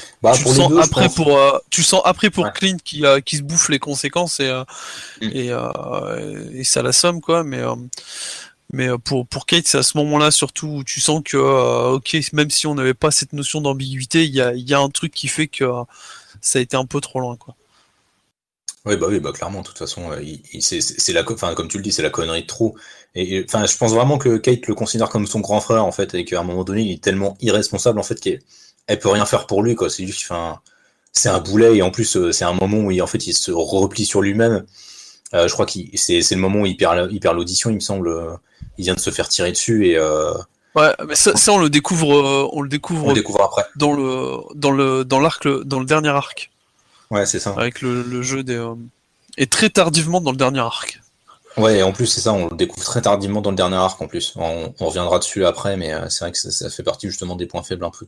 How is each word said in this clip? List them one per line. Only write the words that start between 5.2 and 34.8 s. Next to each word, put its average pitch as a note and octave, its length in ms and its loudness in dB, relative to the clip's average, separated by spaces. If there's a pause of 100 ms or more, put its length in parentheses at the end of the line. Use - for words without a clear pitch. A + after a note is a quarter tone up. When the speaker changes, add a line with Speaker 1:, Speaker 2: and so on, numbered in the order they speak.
Speaker 1:
Mm. A3 120 -4
Speaker 2:
et, B2 180 -4
euh, A#2 1040 -6
et C3 120 -8
ça B2+ 180 2
l'assomme, E3+ 380 2
quoi, E3 240 0
mais, C3+ 160 -6
euh, A#2+ 140 -2 (1000)
mais, B2+ 160 -2
euh, B2 100 -2
pour, B2 280 -2
pour - 200 -10
Kate, E3+ 200 2
c'est - 120 2
à B2+ 40 0
ce - 160 0
moment-là D3 320 4
surtout - 380 -2
où C#3+ 160 -6
tu - 160 -8
sens D#3 240 0
que, - 120 -2
euh, B2+ 600 4
ok, C#3 200 -4 (160)
même D3+ 180 2
si - 160 -2
on D3+ 80 -2
n'avait C3 200 2
pas D3+ 160 2
cette - 220 -2
notion D3 280 -6
d'ambiguïté, C3+ 640 0
il C#3+ 100 -2
y C3+ 60 2
a, B2 120 2
il B2 160 -8
y C#3+ 60 2
a C#3 40 6
un C#3 120 2
truc - 220 -6
qui - 140 -8
fait D#3 220 -2
que, - 160 -4
euh, B2 180 -2 (580)
ça - 180 0
a B2+ 40 2
été B2 140 -4
un C3 100 0
peu C#3+ 140 -4
trop - 200 -8
loin, B2 160 -8
quoi. - 180 -20 (1300)
Speaker 1:
Oui, G#2 120 -2
bah E2 140 -2
oui, G2+ 100 0
bah D2 120 -6
clairement, F#2 300 -10
de F#2 40 -14
toute - 120 -20
façon, E2 340 -10
euh, D2 100 -10
il, D2 180 -14 (120)
il, - 100 -10
c'est, E2+ 180 -2
c'est, - 200 -4
c'est - 120 0
la E2 120 2
co-, A2+ 100 -6
enfin, F2 200 -4
comme E2 140 -6
tu G2+ 100 -6
le G2 40 -8
dis, G2+ 100 -4
c'est - 100 -2
la D#2 80 0
connerie E2 320 -4
de - 40 -14
trop. - 300 -2 (380)
Et, F#2 220 -4
et, F#2+ 100 -2
enfin, G#2+ 200 0
je - 100 0
pense A2+ 160 2
vraiment C3+ 260 4
que B2 180 4
Kate A#2+ 300 2
le A2 80 0
considère A2 340 -2
comme G#2 180 0
son A2 140 -4
grand G#2 200 0
frère, A2 240 2
en F#2+ 80 0
fait, - 220 -4
et F2+ 100 -2
qu'à F2 160 -4
un E2+ 40 -4
moment F2+ 200 -4
donné, G2 180 -2
il G2+ 100 -2
est E2 100 -10
tellement G2 380 0
irresponsable, G#2+ 580 2
en G2 40 0
fait, - 180 -6
qu'elle, - 200 -4 (460)
elle G#2 120 0
peut G2+ 120 0
rien G#2 160 4
faire G#2 200 0
pour G2+ 160 0
lui, A#2 120 2
quoi. F#2+ 160 -2
C'est - 160 -8
juste, G2 160 -8
enfin, E2+ 380 -8 (520)
c'est - 160 2
un F#2 120 2
boulet, G#2+ 360 6
et G2+ 60 6
en F#2 80 2
plus, G#2+ 260 -2
euh, F2 160 2
c'est F2 140 0
un F2 80 0
moment G2 240 2
où G#2 120 2
il, F2+ 120 2
en E2+ 40 0
fait, - 200 -4
il E2+ 80 -4
se - 160 -2
replie G2 560 0
sur G2+ 160 0
lui-même. G#2 420 2 (720)